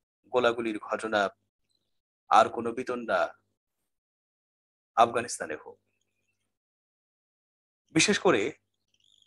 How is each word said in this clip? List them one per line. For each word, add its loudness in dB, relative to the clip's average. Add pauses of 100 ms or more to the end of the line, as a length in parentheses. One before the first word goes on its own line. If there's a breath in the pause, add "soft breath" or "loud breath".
(340)
গোলাগুলির 0
ঘটনা, -2 (1000)
আর 6
কোনো -6
বিতণ্ডা -4 (1600)
আফগানিস্তানে 0
হোক। -20 (2000)
বিশেষ 2
করে 4 (840)